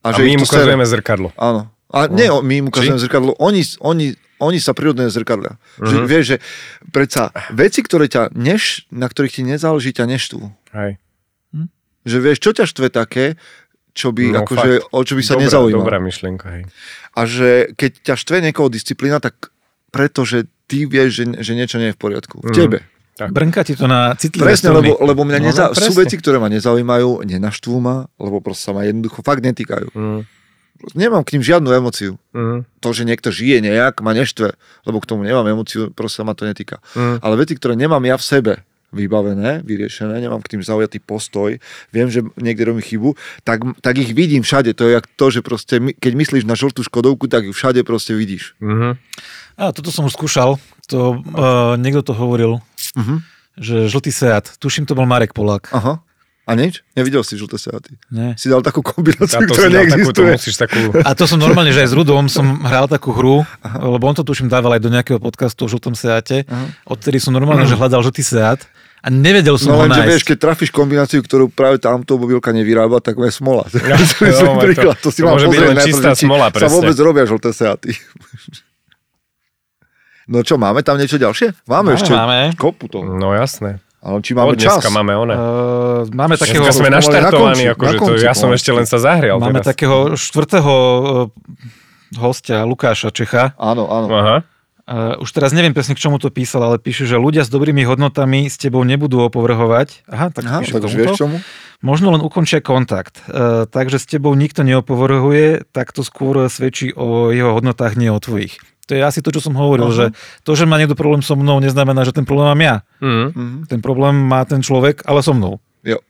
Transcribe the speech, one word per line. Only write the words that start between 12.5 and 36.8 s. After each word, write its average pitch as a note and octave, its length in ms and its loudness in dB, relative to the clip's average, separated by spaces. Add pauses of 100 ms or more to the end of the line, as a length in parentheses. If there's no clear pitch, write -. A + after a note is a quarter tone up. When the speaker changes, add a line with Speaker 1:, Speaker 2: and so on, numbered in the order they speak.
Speaker 2:
ťa A3 120 0
štve C3 240 -4
také, B2+ 460 -4 (560)
čo - 200 -6
by, A#2+ 200 0
Speaker 1:
No, G#2+ 120 0
Speaker 2:
akože, B2 360 0
Speaker 1:
fakt. - 100 -6
Speaker 2:
o C3 140 -2
čo C#3 120 -4
by C3 80 -2
sa A2+ 120 -2
Speaker 1:
Dobrá, C3 80 2
Speaker 2:
nezaujímal. A#2+ 400 2
Speaker 1:
dobrá G#2 160 -2
myšlienka, F#2 520 -8
hej. F2 140 -14 (460)
Speaker 2:
A - 120 -6
že B2 260 0 (260)
keď C3+ 160 -2 (120)
ťa C#3 120 -2
štve D#3+ 260 -4
niekoho D#3 280 0
disciplína, C#3 500 -4
tak - 320 -8 (400)
pretože B2 560 -2 (180)
ty C#3+ 220 -4
vieš, C3+ 260 2
že, A#2 300 -6
že A2 100 -6
niečo A#2+ 240 -4
nie A2+ 140 -2
je G#2 40 -6
v - 60 -16
poriadku. - 380 -8
V - 80 -12
Speaker 1:
Mhm. A2+ 80 -4
Speaker 2:
tebe. B2+ 240 0 (340)
Speaker 1:
Tak. G#2 160 -10
Speaker 3:
Brnká D3+ 340 -2
ti D3 120 -4
to C3 100 -4
na B2 300 0
citlivé D#3+ 340 -2
Speaker 2:
Presne, G3 220 2
Speaker 3:
struny. D#3 180 4
Speaker 2:
lebo, D3 140 2
lebo C#3+ 220 2
mňa C#3+ 140 0
Speaker 3:
No, D3 60 0
Speaker 2:
neza-, D#3+ 240 2
Speaker 3:
no, - 80 -2
Speaker 2:
sú - 160 0
Speaker 3:
presne. F#3 80 2
Speaker 2:
veci, F#3 160 2
ktoré D3 220 0
ma A2 100 0
nezaujímajú, A#2+ 720 0
nenaštvú G#2 560 -6
ma, B2+ 300 -4 (100)
lebo G2+ 240 -6
proste G2 220 -10
sa G#2 100 -8
ma G2+ 100 -4
jednoducho A2 380 -4
fakt C#3 220 -2
netýkajú. - 480 -6
Speaker 1:
Mhm. G#2+ 280 -8 (760)
Speaker 2:
Nemám G3 260 0
k - 140 -6
nim C#3 80 0
žiadnu D#3 260 2
emóciu. A#2+ 460 0 (160)
Speaker 1:
Mhm. A#2 340 -6 (140)
Speaker 2:
To, A#2+ 100 -4
že A#2 140 -4
niekto A#2 260 -2
žije A#2 320 2
nejak, A2 400 0
ma A2 140 -2
neštve, A2+ 400 -2 (300)
lebo A2+ 120 -6
k G#2 100 -8
tomu G#2+ 160 -6
nemám A#2 220 0
emóciu, A2 460 -4
proste A2 320 -10
sa - 20 -6
ma A2 80 -6
to G2+ 120 -10
netýka. G#2 340 -10 (140)